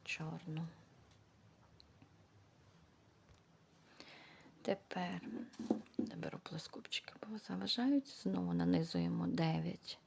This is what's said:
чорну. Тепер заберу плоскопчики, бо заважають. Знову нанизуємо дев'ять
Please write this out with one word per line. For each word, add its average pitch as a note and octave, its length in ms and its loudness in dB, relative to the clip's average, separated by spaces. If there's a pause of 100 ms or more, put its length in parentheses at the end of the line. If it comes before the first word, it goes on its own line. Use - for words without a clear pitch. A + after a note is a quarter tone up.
чорну. D#3+ 640 -4 (4000)
Тепер F3+ 600 -2 (760)
заберу - 460 -4
плоскопчики, - 720 -8 (140)
бо G#3+ 100 -6
заважають. A#3+ 720 2
Знову F3+ 460 0
нанизуємо E3+ 760 4
дев'ять D#3+ 800 0